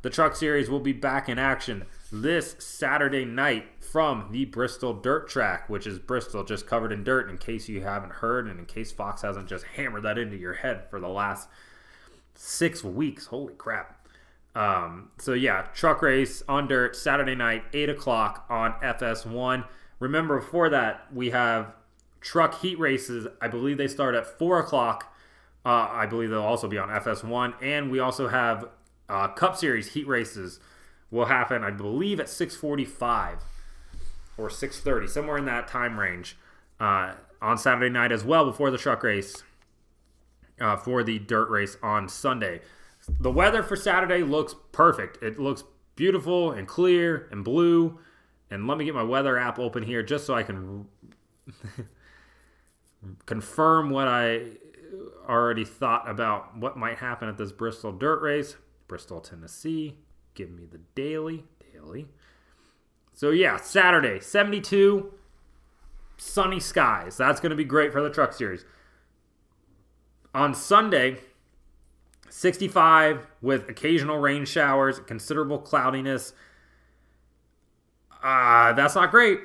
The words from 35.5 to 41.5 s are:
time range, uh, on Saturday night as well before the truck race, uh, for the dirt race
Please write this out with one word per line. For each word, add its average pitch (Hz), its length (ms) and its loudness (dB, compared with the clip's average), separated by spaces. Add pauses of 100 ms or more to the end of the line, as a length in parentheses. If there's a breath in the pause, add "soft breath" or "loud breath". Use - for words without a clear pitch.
time 120 300 -2
range, 90 380 -4 (440 soft breath)
uh, 95 340 2 (260)
on 110 160 2
Saturday 123 320 4
night 120 240 2
as 107 120 -2
well 151 200 6
before 135 260 0
the 127 80 -2
truck 123 240 0
race, 101 400 -2 (1160)
uh, 107 160 2
for 123 260 -2
the 110 160 -2
dirt 110 300 0
race 101 340 -2